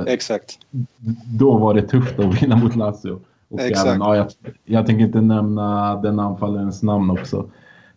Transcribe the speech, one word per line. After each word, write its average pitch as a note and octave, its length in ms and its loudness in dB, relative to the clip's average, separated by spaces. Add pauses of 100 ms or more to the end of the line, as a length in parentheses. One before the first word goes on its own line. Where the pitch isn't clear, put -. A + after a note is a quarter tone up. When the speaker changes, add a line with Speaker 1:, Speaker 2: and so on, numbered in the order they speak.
Speaker 1:
Exakt. - 520 -6 (800)
Speaker 2:
då B2 200 6
var G#2+ 160 4
det G#2 80 4
tufft B2+ 360 0
att G2+ 240 2
vinna B2+ 140 4
mot A#2 200 2
Lazio. G#2 440 -4 (280)
Och C#3 120 -10
Speaker 1:
Exakt. A2+ 280 0
Speaker 2:
även, G2 120 0
ja, G#2 160 2
jag, G2+ 100 0 (380)
jag A2+ 220 2
tänker A2+ 180 4
inte A2 160 0
nämna G#2 840 0
den G#2 180 -2
anfallarens G2+ 640 -4
namn G#2 280 0
också, F#2 400 -4 (460)